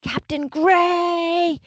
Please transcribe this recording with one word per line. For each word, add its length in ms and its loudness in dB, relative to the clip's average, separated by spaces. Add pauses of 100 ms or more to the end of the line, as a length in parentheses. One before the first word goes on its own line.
Captain 460 -6
Gray! 1160 0